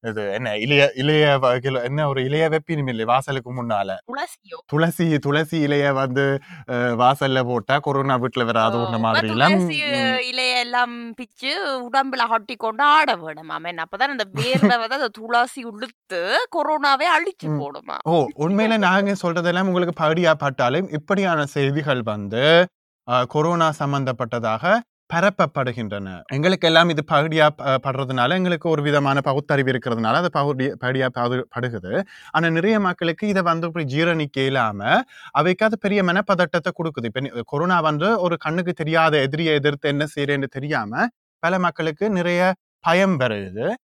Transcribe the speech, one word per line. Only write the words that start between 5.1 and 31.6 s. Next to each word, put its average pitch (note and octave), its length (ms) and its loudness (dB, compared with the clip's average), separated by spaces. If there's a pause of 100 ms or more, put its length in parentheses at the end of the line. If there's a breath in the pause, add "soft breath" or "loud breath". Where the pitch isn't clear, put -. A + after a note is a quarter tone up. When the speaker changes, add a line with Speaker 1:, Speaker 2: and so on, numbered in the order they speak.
Speaker 1:
துளசி D3+ 460 -2
இலைய C#3+ 280 2
வந்து, C3+ 460 0 (300 loud breath)
அ, B2+ 60 -4
வாசல்ல B2+ 680 2
போட்டா B2 360 0
கொரோனா C3+ 400 0
வீட்டுல B2 260 -2
வராது A2+ 320 2
Speaker 2:
ஓ, A#2 40 0
Speaker 1:
ஒண்ணு A#2 40 -2
Speaker 2:
இப்ப A2+ 140 -4
Speaker 1:
மாதிரி A2+ 280 2
எல்லாம். A#2+ 220 2
Speaker 2:
துளசி, F#3 340 0
Speaker 1:
ம். B3 500 -2
Speaker 2:
இலைய B3+ 260 -2
எல்லாம் A#3+ 540 -4
பிச்சு C4 440 -8 (320)
உடம்புல C4+ 220 0
ஹட்டி A3+ 460 -2
கொண்டு A3 260 -2
ஆட D4 320 4
வேணுமாம். D#3+ 480 -10
என்ன F3 80 -8
அப்பதான் E3+ 260 -8
அந்த B3+ 360 -2
வேர்வை A#3+ 280 0
வந்து A3+ 280 2
அந்த C4 180 -2
துளசி A#3 580 -2
உளுத்து G#3+ 680 -6 (220)
கொரோனாவே C#4+ 420 2
அழிச்சு E4+ 440 0
Speaker 1:
ம். D#3 40 -6
Speaker 2:
போடுமா. C#3+ 560 -6
Speaker 1:
ஓ, D#3 240 2 (100)
உண்மையில G#3 400 0
நாங்க G3 440 2
சொல்றதெல்லாம் F3 400 0
உங்களுக்கு F3+ 420 0
பகுதியா D#3+ 300 4
பட்டாலும் C#3+ 560 0
இப்படியான D#3+ 560 0
செய்திகள் C#3 560 0
வந்து, A2+ 680 2 (440)
அ, B2+ 140 2
கொரோனா D#3+ 540 2
சம்பந்தப்பட்டதாக C3 1000 0 (340)
பரப்பப்படுகின்றன. B2 1120 -2
எங்களுக்கு E3 420 0
எல்லாம் E3 220 6
இது D3+ 220 -2
பகுதியா D#3 360 4
ப-, C3+ 360 0
படுறதுனால, C3 460 0
எங்களுக்கு F3 400 0
ஒரு D3+ 120 2
விதமான C#3+ 400 2
பகுத்தறிவு C#3 500 0
இருக்கிறதுனால A#2 420 0
அது E3+ 200 2
பகுதி-, C#3+ 460 0
பகுதியா C3 280 0 (120)
படு-, B2 260 -2 (100)
படுகுது. A#2 480 -4 (280 loud breath)